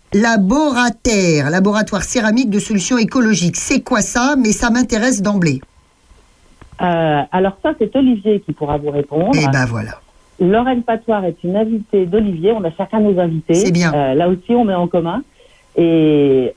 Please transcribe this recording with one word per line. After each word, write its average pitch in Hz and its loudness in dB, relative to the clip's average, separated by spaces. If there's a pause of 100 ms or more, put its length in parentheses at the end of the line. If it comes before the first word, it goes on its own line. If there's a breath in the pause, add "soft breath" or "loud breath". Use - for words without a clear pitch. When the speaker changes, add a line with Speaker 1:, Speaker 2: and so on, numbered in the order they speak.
(140)
Speaker 1:
laborataire, 220 2
laboratoire 202 0
céramique 220 0
de 202 0
solutions 208 -2
écologiques. 214 0
C'est 262 -2
quoi 240 -2
ça ? 247 0
Mais 220 2
ça - 0
m'intéresse 233 0
d'emblée. 175 0 (1200)
Speaker 2:
Euh, 165 0 (120)
alors 190 -2
ça, 311 -2
c'est 208 -4
Olivier 220 2
qui - -8
pourra 147 -4
vous 147 -4
répondre. 147 -2
Speaker 1:
Eh 151 2
ben 131 0
voilà. 113 -8 (400)
Speaker 2:
Lorraine 233 0
Patoir 226 -4
est 170 -4
une 180 -2
invitée 214 -2
d'Olivier. 196 0
On 214 -4
a 165 -2
chacun 196 -4
nos 202 2
invités. 165 -2
Speaker 1:
C'est 185 2
bien. 170 2
Speaker 2:
Euh, 143 0
là 170 2
aussi, 185 -4
on 240 2
met 196 0
en 175 0
commun. 175 -2 (540 soft breath)
Et 151 4